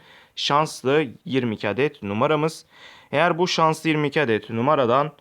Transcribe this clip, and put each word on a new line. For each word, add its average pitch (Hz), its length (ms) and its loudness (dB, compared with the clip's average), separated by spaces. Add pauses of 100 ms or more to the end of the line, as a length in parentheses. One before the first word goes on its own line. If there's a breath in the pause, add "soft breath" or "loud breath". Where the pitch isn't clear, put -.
(360 loud breath)
şanslı 147 680 0 (200)
yirmi 120 300 -2
iki 107 140 -4
adet 127 340 -2
numaramız. 147 640 -2 (460 loud breath)
Eğer 160 260 2
bu 180 100 0
şanslı 160 400 0
yirmi 151 200 0
iki 147 120 -2
adet 113 300 0
numaradan 131 720 2